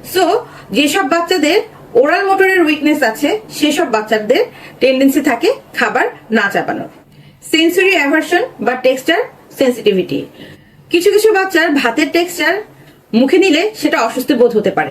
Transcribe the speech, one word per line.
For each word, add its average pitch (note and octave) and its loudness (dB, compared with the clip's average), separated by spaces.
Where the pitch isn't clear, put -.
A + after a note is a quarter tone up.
So, F#4 2
যেসব D4 0
বাচ্চাদের E4+ 0
ওরাল E4 2
মোটরের F#4+ 2
উইকনেস D4 0
আছে, D4 -4
সেসব D4 0
বাচ্চাদের G#3+ 0
টেন্ডেন্সি C4+ 2
থাকে A#3+ 0
খাবার A#3+ 0
না G#3 2
চাবানোর। - -6
সেন্সরি F4 2
অ্যাভারশন D#4 0
বা B3 0
টেক্সচার C#4 0
সেনসিটিভিটি, G3 0
কিছু F4 2
কিছু G#4+ 4
বাচ্চার F4+ 0
ভাতের D4 -2
টেক্সচার E4+ -2
মুখে C#4 4
নিলে E4 2
সেটা D4+ 0
অস্বস্তি C4 -2
বোধ A#3 4
হতে G3+ 0
পারে D3+ -4